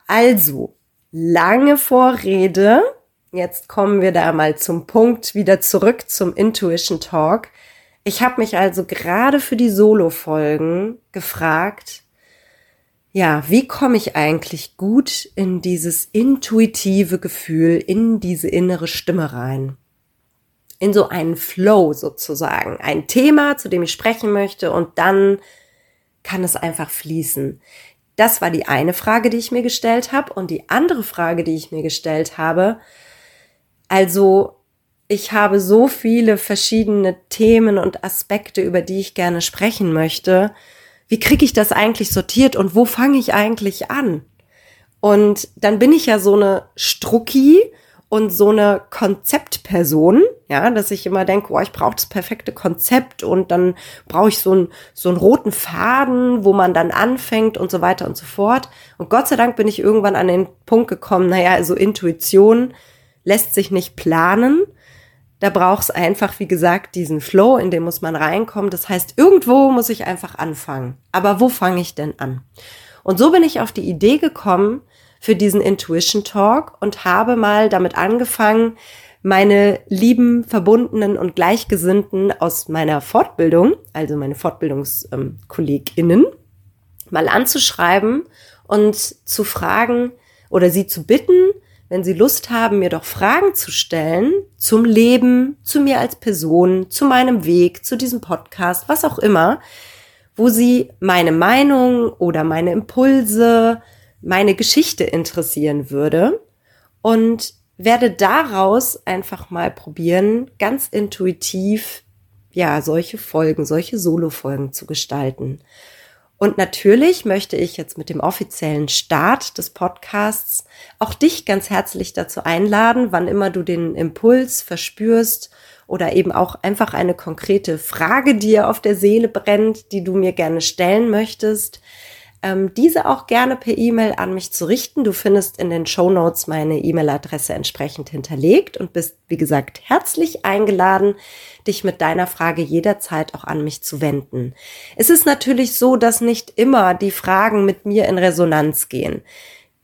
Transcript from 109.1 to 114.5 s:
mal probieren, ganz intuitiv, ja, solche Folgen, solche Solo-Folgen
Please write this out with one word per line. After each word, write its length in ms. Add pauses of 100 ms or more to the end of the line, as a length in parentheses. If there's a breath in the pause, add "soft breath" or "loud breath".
mal 200
probieren, 800 (100)
ganz 280
intuitiv, 1160 (500)
ja, 280
solche 360
Folgen, 480
solche 320
Solo-Folgen 720